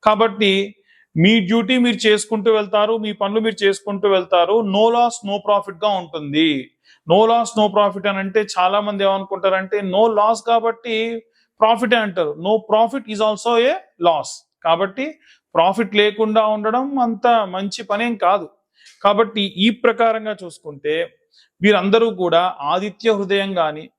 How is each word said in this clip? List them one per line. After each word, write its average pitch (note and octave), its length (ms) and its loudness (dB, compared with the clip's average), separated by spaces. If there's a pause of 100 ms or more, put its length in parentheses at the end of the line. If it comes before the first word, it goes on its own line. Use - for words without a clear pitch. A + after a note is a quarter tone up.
కాబట్టి G#3 680 0 (420)
మీ G3+ 240 4
డ్యూటీ A3+ 380 0
మీరు A#3+ 180 2
చేసుకుంటూ G#3+ 560 0
వెళ్తారు, G#3+ 440 0
మీ G#3+ 160 -6
పనులు G3+ 280 -4
మీరు G#3+ 240 -4
చేసుకుంటూ G3 440 -2
వెళ్తారు. F#3 540 2
No G3+ 260 0
loss, A#3 260 0 (120)
no G3+ 100 -6
profit G3 480 -2
గా G#3+ 40 2
ఉంటుంది. D#3 840 -2 (360)
No E3+ 160 4
loss, A3+ 260 2 (100)
no G#3+ 80 4
profit G3+ 420 0
అని G3 100 -2
అంటే G3 280 -2 (120)
చాలా F#3+ 220 2
మంది G#3 240 -4
ఏమనుకుంటారంటే F#3+ 760 -2
no F#3+ 280 0
loss A3 380 2
కాబట్టి A3+ 760 -2 (380)
profit-ే A3+ 360 4
అంటారు. F3+ 440 -2
No F#3+ 120 0 (180)
profit A3+ 380 0
is G#3+ 140 -4
also G#3+ 360 0
a B3+ 160 2 (300)
loss. D#3+ 260 2 (340)
కాబట్టి F#3+ 420 -2 (480)
ప్రాఫిట్ F#3+ 400 0
లేకుండా G#3+ 520 2
ఉండడం A3+ 520 -2
అంత A#3 280 -2
మంచి G3+ 580 0
పనేం A3+ 320 -4
కాదు. F#3 320 0 (540)
కాబట్టి G#3+ 380 2
ఈ G3 300 0
ప్రకారంగా A3 720 0
చూసుకుంటే D#3 680 -6 (460)
వీరందరూ G3+ 500 4
కూడా F3+ 500 0
ఆదిత్య F#3+ 520 -2
హృదయం G3 460 -2
గాని D#3 300 -4 (100)